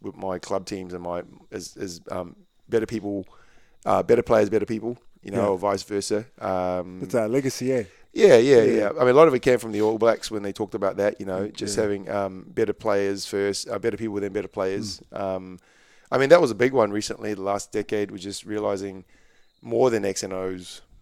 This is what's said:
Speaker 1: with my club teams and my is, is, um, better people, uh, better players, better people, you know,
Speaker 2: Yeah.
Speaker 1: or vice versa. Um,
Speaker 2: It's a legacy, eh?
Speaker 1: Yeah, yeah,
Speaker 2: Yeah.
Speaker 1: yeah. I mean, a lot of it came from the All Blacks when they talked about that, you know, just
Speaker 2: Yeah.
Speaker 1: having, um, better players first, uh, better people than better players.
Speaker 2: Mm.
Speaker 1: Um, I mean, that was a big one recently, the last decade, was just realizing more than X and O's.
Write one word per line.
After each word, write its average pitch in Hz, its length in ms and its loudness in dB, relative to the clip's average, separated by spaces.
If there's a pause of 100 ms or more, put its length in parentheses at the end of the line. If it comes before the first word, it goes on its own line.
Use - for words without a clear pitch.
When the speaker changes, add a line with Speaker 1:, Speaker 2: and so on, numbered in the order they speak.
Speaker 1:
with 101 120 -12
my 92 240 -6
club 95 280 -6
teams 92 260 -10
and 90 100 -12
my 87 200 -6 (280)
is, 85 280 -14
is, 87 320 -12
um, 90 260 -10 (320)
better 110 160 0
people, 101 420 -8 (600)
uh, 95 160 2
better 117 200 4
players, 107 280 4
better 101 160 0
people, 113 320 -6 (240)
you 98 80 -14
know, 98 120 -2
Speaker 2:
Yeah. 101 60 2
Speaker 1:
or 95 100 0
vice 98 260 -2
versa. 104 420 -4 (120)
Um, 92 640 -4
Speaker 2:
It's 95 120 -10
a 110 120 0
legacy, 131 460 -2
eh? 120 120 -2 (280)
Speaker 1:
Yeah, 165 240 8
yeah, 123 260 8
Speaker 2:
Yeah. - 0 -
Speaker 1:
yeah. 107 280 2 (100)
I 127 40 4
mean, 123 100 6
a 139 40 8
lot 165 100 12
of 131 60 2
it 120 60 2
came 123 180 4
from 113 140 -8
the 104 80 -2
All 110 160 2
Blacks 113 340 2
when 104 120 -6
they 101 100 -6
talked 104 220 -8
about 95 240 -2
that, 101 200 0
you 101 60 -10
know, 95 240 -4
just 101 300 -8
Speaker 2:
Yeah. 110 60 2
Speaker 1:
having, 101 260 -4
um, 95 360 -6
better 107 280 -2
players 101 500 -2
first, 101 460 -4
uh, 107 80 -6
better 104 180 -4
people 107 240 -6
than 98 140 -6
better 95 140 -6
players. 98 520 -6 (140)
Speaker 2:
Mm. - 60 -8
Speaker 1:
Um, 92 380 -8 (540)
I 127 60 2
mean, 135 100 2
that 175 140 10
was 127 80 2
a 107 60 -2
big 127 180 2
one 107 180 4
recently, 107 400 -6
the 95 100 -8
last 101 300 -4
decade, 104 380 -4
was 101 120 -12
just 98 220 -12
realizing 101 600 -6 (580)
more 117 280 2
than 107 160 -2
X 95 160 -4
and 95 100 -8
O's. 92 480 -10 (220)